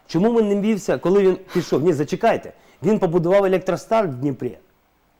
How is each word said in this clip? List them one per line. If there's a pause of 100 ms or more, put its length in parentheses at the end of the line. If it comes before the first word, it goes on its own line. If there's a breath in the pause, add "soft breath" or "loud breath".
Чому
він
не
вівся,
коли
він (160)
пішов?
Ні,
зачекайте. (300 soft breath)
Він
побудував
електросталь
в
Дніпрі. (600)